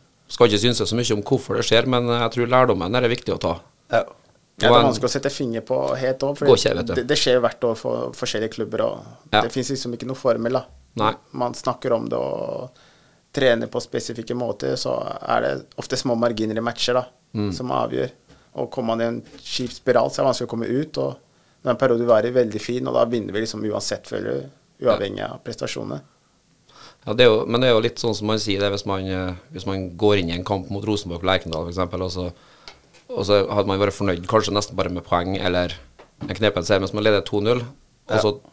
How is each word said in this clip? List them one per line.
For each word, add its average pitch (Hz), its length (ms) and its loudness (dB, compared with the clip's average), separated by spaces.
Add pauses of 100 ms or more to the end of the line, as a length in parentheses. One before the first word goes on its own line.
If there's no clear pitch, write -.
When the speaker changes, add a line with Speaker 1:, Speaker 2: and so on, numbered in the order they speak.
(300)
Speaker 1:
Skal 120 180 6
ikke 104 160 4
synse 117 240 2
så 107 80 -2
mye 120 160 0
om 104 100 0
hvorfor 113 380 -2
det 117 80 -2
skjer, 117 180 6
men 123 220 2
jeg 120 240 0
tror 120 160 0
lærdommen 120 480 4
er 123 160 2
viktig 95 240 -2
å - 80 -14
ta. 82 140 -2 (340)
Speaker 2:
Ja. 117 140 2 (480)
Speaker 3:
Ja, - 140 2
det - 0 -
er - 20 8
Speaker 1:
Og 120 140 10
en - 20 6
Speaker 3:
vanskelig - 220 0
å - 20 -2
sette 131 240 -2
finger 117 320 -4
på 131 100 -2 (220)
helt 131 240 -2
også, 143 160 -2
fordi 143 140 6
Speaker 1:
Går 131 80 8
ikke, 151 180 2
vet - 80 -4
du. 117 80 -6
Speaker 3:
det, 131 160 0
det 143 80 2
skjer 127 160 4
jo 127 80 4
hvert - 240 0
år 117 80 2
for 120 400 -4
forskjellige 110 400 -4
klubber, - 300 -4
og - 160 -2 (320)
Speaker 1:
Ja. 107 100 6
Speaker 3:
det 117 80 -2
finnes 131 240 -4
liksom 120 220 -6
ikke 117 100 -10
noe 127 80 -6
formel 117 400 0
da. 127 60 0 (400)
Speaker 1:
Nei. 107 80 4 (260)
Speaker 3:
Man 123 240 -4
snakker - 340 -4
om 117 160 0
det - 80 -2
og - 540 -4 (640)
trener 117 320 4
på 120 160 -4
spesifikke 117 560 -6
måter, 131 400 -4
så 127 160 -4 (320)
er 120 160 2
det - 80 0 (320)
ofte - 160 -4
små 127 160 0
marginer 110 420 0
i 113 60 -2
matcher 117 320 -2
da, 127 80 2 (320)
Speaker 1:
Mm. 104 180 0
Speaker 3:
som 123 220 -4
avgjør. 117 380 -2 (420)
Og 123 160 -6
kommer 113 240 -2
man 113 60 -2
i 117 80 0
en 117 140 -6 (200)
kjip 123 320 -6
spiral, 120 360 2
så - 100 -4
er - 20 2
det 139 80 4
vanskelig 123 160 -2
å - 80 -10
komme 113 160 -4
ut, 139 280 -2
og 135 180 -4 (480)
den 123 120 2
perioden 120 300 2
vi 120 60 6
var 107 120 6
i 120 60 -2
veldig 123 320 2
fin, 127 240 -4
og 127 80 -2
da 120 160 4
vinner 104 240 -4
vi 107 80 -2
liksom 110 240 -6
uansett, 104 400 -4
føler 107 320 -6
du, - 480 -12
uavhengig 101 460 0
av - 100 -14
prestasjonene. - 580 -8 (1040)
Speaker 1:
Ja, 110 60 -4
det 123 140 6
er 117 60 10
jo, 107 140 2
men 117 140 0
det 131 80 4
er 123 60 6
jo 110 100 6
litt 117 160 -4
sånn 113 160 0
som 104 140 -4
man 110 80 0
sier 104 240 -2
det, 101 100 2
hvis 98 140 -6
man, 95 240 -4
eh, 92 240 -4 (180)
hvis 90 140 -12
man 95 320 -4
går 104 240 4
inn 82 80 -2
i 82 80 -4
en 92 60 -8
kamp 95 260 -4
mot 98 160 -6
Rosenborg 95 340 -4
og 92 80 0
Lerkendal, 85 380 0
for 87 80 -8
eksempel, 90 320 -4
og 90 80 -6
så 90 160 -6 (840)
og 98 120 -2
så 101 220 6
hadde 101 220 2
man 98 100 0
vært 98 160 2
fornøyd 90 300 -2
kanskje 104 280 2
nesten 104 220 -2
bare 90 140 -2
med 90 160 -6
poeng 90 320 0
eller 90 360 0 (500)
en 98 100 -6
knepen 95 320 0
seier, 98 140 4
mens 95 140 -4
man 107 100 0
leder 104 220 4
to 104 140 -2
null, 120 220 2
og - 520 -10
Speaker 3:
Ja. 110 60 4
Speaker 1:
så 107 140 2 (180)